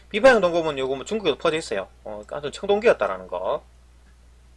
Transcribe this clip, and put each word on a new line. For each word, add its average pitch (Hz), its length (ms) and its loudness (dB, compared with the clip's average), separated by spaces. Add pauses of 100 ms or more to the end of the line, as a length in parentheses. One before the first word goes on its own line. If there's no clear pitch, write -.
비파형 226 320 6
동검은 165 360 0
요거 131 180 -4
뭐 131 100 -10
중국에도 196 340 -2
퍼져 156 180 0
있어요. 101 300 -6 (160)
어, 107 260 -12
아무튼 143 220 -8
청동기였다라는 160 760 0
거. 92 360 -4 (920)